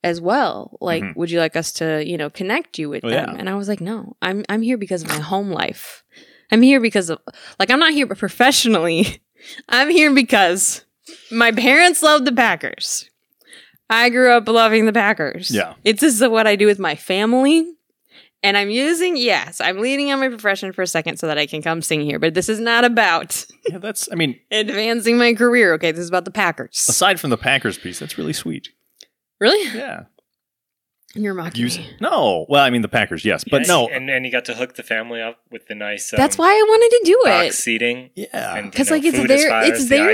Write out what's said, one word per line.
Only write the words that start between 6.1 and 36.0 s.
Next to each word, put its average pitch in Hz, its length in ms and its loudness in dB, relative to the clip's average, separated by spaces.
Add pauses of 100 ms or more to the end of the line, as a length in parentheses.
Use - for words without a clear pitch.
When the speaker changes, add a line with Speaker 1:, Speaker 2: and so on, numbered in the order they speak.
Speaker 1:
I'm 226 120 6
here 269 180 6
because 202 300 -2
of, 156 80 -6 (400)
like, 196 120 0
I'm 269 100 4
not 320 120 4
here 285 140 0
professionally. 196 1120 0 (240)
<laughs> - 240 -20
I'm 269 220 2
here 302 240 4
because 196 680 2 (460)
my 233 220 4
parents 285 500 4
loved 302 220 4
the 269 80 0
Packers. - 760 -2 (800)
I 233 180 4
grew 247 240 6
up 226 160 4
loving 226 380 4
the 220 80 2
Packers. 202 560 -2
Speaker 2:
Yeah. 98 240 -2 (100)
Speaker 1:
It's 208 160 2
just 262 300 2
what 220 160 2
I 208 100 2
do 202 80 2
with 208 140 4
my 170 160 -4
family." 254 760 0 (720)
And 202 140 2
I'm 202 140 0
using, 330 460 0
yes, 214 440 -2
I'm 185 200 -2
leaning 277 320 -2
on 269 80 -2
my 262 80 -2
profession 208 440 -4
for 190 100 -6
a 180 40 -2
second 160 320 -6
so 170 80 -6
that 151 120 -2
I 147 80 0
can 151 160 -10
come 165 200 -4
sing 156 200 -2
here. 147 180 -4
But 160 140 0
this 180 160 -2
is 214 100 -4
not 233 240 2
about 208 600 0 (120)
<laughs> - 120 -8
Speaker 2:
Yeah, 180 100 -8
that's, 202 340 -10
I - 20 -10
mean 156 240 -2 (140)
Speaker 1:
advancing 214 680 -2
my 240 160 4
career. 233 400 4
Okay, 160 160 -2
this 165 120 -6
is 170 80 -10
about 180 160 -2
the 196 40 -12
Packers. 170 580 -4
Speaker 2:
aside 185 300 2
from 151 120 -4
the 117 80 0
Packers 127 400 0
piece, 90 200 -12
that's - 200 -12
really 151 160 -4
sweet. - 340 -10 (720)
Speaker 1:
Really? 269 360 0
Speaker 2:
Yeah. 240 280 -12 (1120)
Speaker 1:
You're 208 200 -6
mocking 170 280 -8
Speaker 2:
You 120 40 -2
s- - 120 -6
Speaker 1:
me. - 100 -16 (120)
Speaker 2:
No. 151 480 0
Well, 143 140 4
I 135 80 4
mean, 120 120 0
the 104 60 -4
Packers, 104 360 -2
yes. 95 180 0
But 139 200 0
Speaker 3:
Yes, 147 60 -2
Speaker 2:
no. 143 200 2
Speaker 3:
and, 131 220 -8
and 127 140 -2
you 127 60 -8
got 123 140 -2
to 120 100 -8
hook 123 220 -8
the - 80 -16
family 113 380 -6
up 113 160 -10 (120)
with 117 160 -20
the 107 80 -12
nice, 104 380 -10